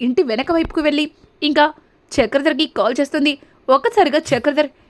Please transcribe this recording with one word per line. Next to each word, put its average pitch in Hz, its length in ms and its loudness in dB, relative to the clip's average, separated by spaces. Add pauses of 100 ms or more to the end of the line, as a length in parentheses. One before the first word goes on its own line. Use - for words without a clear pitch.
ఇంటి 254 220 0
వెనక 254 280 -2
వైపుకు 330 300 -2
వెళ్ళి 294 300 0 (320)
ఇంకా 302 300 2 (420)
చక్రధర్కి 277 500 0
కాల్ 240 340 -2
చేస్తుంది. 285 380 0 (320)
ఒక్కసారిగా 294 480 2
చక్రధర్, 294 500 0 (220)